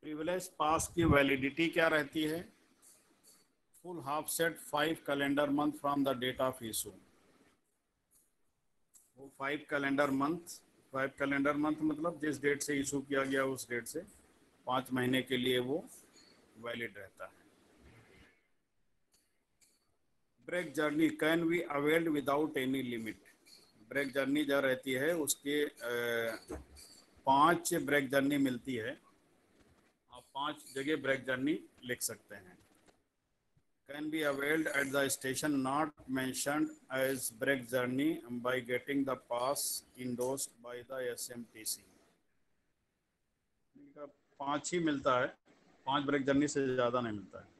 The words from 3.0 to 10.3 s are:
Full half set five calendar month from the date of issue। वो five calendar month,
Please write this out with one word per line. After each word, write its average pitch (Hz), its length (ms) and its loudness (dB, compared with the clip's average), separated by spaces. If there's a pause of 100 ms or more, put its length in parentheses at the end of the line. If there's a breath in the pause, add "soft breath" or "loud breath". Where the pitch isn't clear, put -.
Full 175 200 -10
half 147 240 -2
set 165 300 0 (140)
five 156 360 0
calendar 143 400 2 (120)
month 147 240 -2
from 139 240 2
the 127 160 0
date 127 240 0
of 123 240 -8
issue। 95 240 -6 (2250)
वो 135 220 -18
five 143 300 -2
calendar 139 420 2
month, 143 500 0 (320)